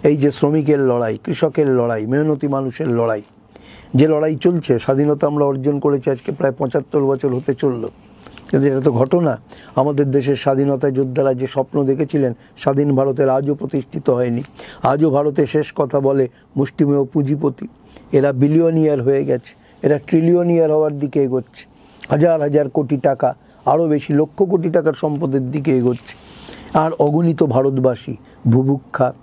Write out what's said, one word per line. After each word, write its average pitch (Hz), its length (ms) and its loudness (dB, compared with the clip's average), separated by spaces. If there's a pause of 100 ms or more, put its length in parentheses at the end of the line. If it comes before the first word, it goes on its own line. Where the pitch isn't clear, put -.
এই 147 140 2
যে 143 140 2
শ্রমিকের 147 500 0
লড়াই, 120 440 0
কৃষকের 151 440 -2
লড়াই, 120 380 0
মেহনতি 147 420 -2
মানুষের 135 400 -4
লড়াই, 117 340 -2 (720)
যে 139 140 6
লড়াই 156 280 0
চলছে, 151 420 0
স্বাধীনতা 143 480 0
আমরা 147 180 0
অর্জন 143 340 -2
করেছি 143 320 -2
আজকে 131 220 -6
প্রায় 135 260 -2
পঁচাত্তর 143 460 -2
বছর 135 300 -2
হতে 131 200 -4
চলল, 127 340 -4 (640)
কিন্তু 139 180 2
এটা 135 120 0
তো 135 120 2
ঘটনা। 131 460 0 (360)
আমাদের 139 360 0
দেশের 135 260 0
স্বাধীনতা 139 540 0
যোদ্ধারা 135 440 0
যে 127 120 -4
স্বপ্ন 139 380 -2
দেখেছিলেন 135 480 0 (240)
স্বাধীন 143 400 0
ভারতের, 135 320 0
আজও 139 260 0
প্রতিষ্ঠিত 143 560 -4
হয়নি। 123 320 0 (400)
আজও 147 280 2
ভারতে 143 360 0
শেষ 151 300 -2
কথা 143 240 0
বলে 135 280 2 (280)
মুষ্টিমেয় 143 480 0
পুঁজিপতি, 143 640 -4 (460)
এরা 143 200 4
বিলিয়নিয়ার 151 680 2
হয়ে 139 220 2
গেছে, 131 300 -4 (280)
এরা 143 160 2
ট্রিলিয়নিয়ার 170 720 2
হওয়ার 151 260 0
দিকে 143 240 -2
এগোচ্ছে। 131 420 -4 (440)
হাজার 160 320 2
হাজার 147 280 0
কোটি 143 280 -2
টাকা, 135 380 0 (300)
আরও 160 240 2
বেশি 151 240 -2
লক্ষ 151 300 0
কোটি 175 280 0
টাকার 160 220 2
সম্পদের 139 580 -4
দিকে 139 260 0
এগোচ্ছে। 123 380 -2 (600)
আর 156 180 2
অগণিত 160 500 0
ভারতবাসী 131 720 0 (340)
বুভুক্ষা 131 640 0 (100)